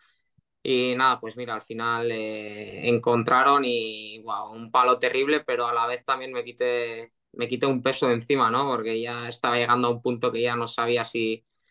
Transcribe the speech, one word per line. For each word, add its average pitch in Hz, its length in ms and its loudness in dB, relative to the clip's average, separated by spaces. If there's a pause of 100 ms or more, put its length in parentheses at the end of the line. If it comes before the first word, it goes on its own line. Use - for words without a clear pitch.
(640)
Y 127 340 2
nada, 127 240 4
pues 110 160 -12
mira, 117 180 -8
al 107 80 -8
final, 117 500 -2
eh, 107 760 -6
encontraron 123 760 4
y, 110 580 -4
guau, 107 300 -8
un 113 200 -14
palo 123 260 4
terrible, 135 420 2
pero 120 260 -2
a 117 80 -2
la 117 120 0
vez 123 180 -6
también 131 280 -4
me 123 120 -6
quité, 120 680 -4 (200)
me 120 160 -4
quité 127 180 0
un 127 160 2
peso 135 260 0
de 120 60 4
encima, 120 360 2
¿no? 135 180 2
Porque 113 320 -2
ya 120 280 -6
estaba 120 280 0
llegando 120 320 4
a 120 40 2
un 120 100 -4
punto 120 300 0
que 113 100 -2
ya 120 140 0
no 117 120 -4
sabía 120 360 0
si, 113 400 -2 (260)